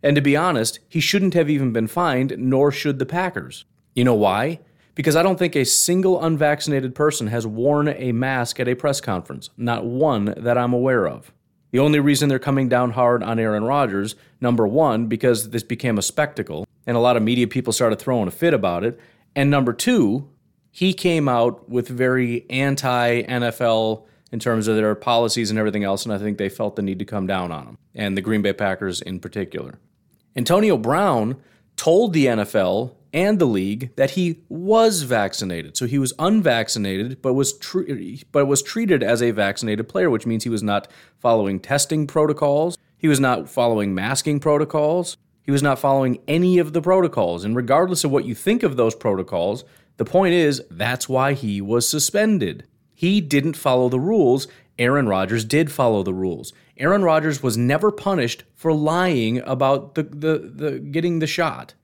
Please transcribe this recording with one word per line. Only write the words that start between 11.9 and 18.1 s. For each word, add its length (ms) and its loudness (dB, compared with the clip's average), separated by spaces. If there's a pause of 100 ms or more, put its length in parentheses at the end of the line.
reason 300 2
they're 100 2
coming 300 0
down 240 2
hard 320 2
on 160 -2
Aaron 240 0
Rodgers, 500 0 (260)
number 280 2
one, 400 2
because 420 0
this 140 -4
became 340 -2
a 40 -2
spectacle, 640 -4 (220)
and 100 0
a 40 2
lot 160 4
of 80 2
media 240 2
people 240 -4
started 260 0
throwing 300 -2